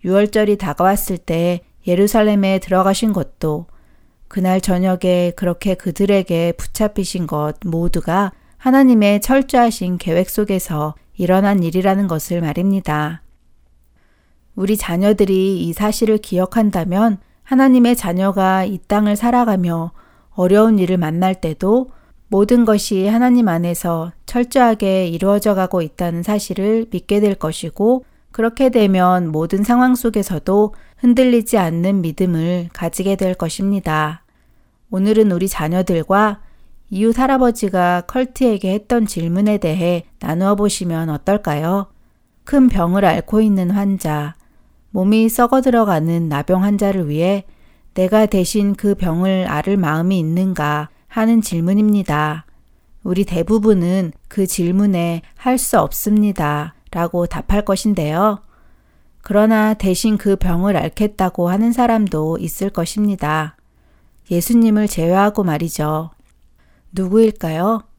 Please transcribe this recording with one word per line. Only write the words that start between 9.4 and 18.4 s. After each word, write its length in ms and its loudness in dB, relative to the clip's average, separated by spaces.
계획 320 -2
속에서 680 -4
일어난 440 2
일이라는 460 0
것을 320 -4
말입니다. 840 -2
우리 220 -2
자녀들이 840 0
이 120 -4
사실을 460 0
기억한다면 1000 0
하나님의 540 4
자녀가 680 0